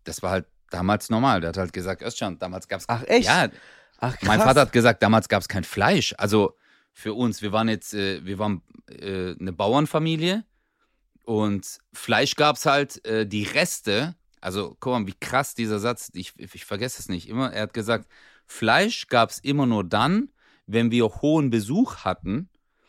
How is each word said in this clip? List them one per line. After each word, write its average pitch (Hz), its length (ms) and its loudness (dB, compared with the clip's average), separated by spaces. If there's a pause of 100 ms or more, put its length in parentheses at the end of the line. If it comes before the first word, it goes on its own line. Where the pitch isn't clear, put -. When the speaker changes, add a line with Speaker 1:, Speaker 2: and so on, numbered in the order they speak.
Speaker 1:
das - 200 -12
war 92 80 -4
halt 95 160 -2 (220)
damals 95 400 -2
normal. 117 320 2
Der 82 80 -4
hat 82 80 -8
halt 90 160 -4
gesagt, 92 300 -6
„Özcan, 101 360 -8
damals 92 280 -10
gab's“ 95 200 -10
Speaker 2:
Ach, 117 200 -4
echt? 240 200 4
Speaker 1:
Ja. 147 220 4 (480)
Speaker 2:
Ach, 123 240 -4
Speaker 1:
Mein 104 180 4
Speaker 2:
krass. 214 40 4
Speaker 1:
Vater 143 180 8
hat 127 120 2
gesagt, 117 300 6
"Damals 113 260 4
gab's 101 180 0
kein 90 160 -4
Fleisch." 127 540 0
Also 101 400 2 (360)
für 107 200 -8
uns, 117 280 -2
wir 104 100 -6
waren 110 180 2
jetzt, - 240 -6
äh, 98 320 -4
wir 92 140 -8
waren, 104 220 -4 (260)
äh, 92 520 -8
eine 92 140 -6
Bauernfamilie 156 920 0 (800)
und 107 540 -2 (140)
Fleisch 117 420 0
gab's 147 300 2
halt, 143 400 0
äh, 110 220 -2
die 104 160 -4
Reste. 127 720 -2 (260)
Also 92 380 -6
guck 127 140 -2
mal, 107 140 -2
wie 98 120 -10
krass - 360 -2
dieser 107 240 -2
Satz, 113 340 -4
ich, 87 240 -12
ich, - 180 -20
ich - 100 -20
vergesse 110 340 -8
es - 100 -12
nicht - 200 -8
immer. 123 240 -4
Er 107 100 -4
hat 107 100 -8
gesagt, 110 360 -4 (380)
„Fleisch 151 600 2
gab's 117 320 2
immer 139 260 0
nur 110 180 2
dann, 139 460 0 (380)
wenn 117 240 2
wir 117 140 4 (160)
hohen 151 280 2
Besuch 117 480 0
hatten 98 520 -4 (400)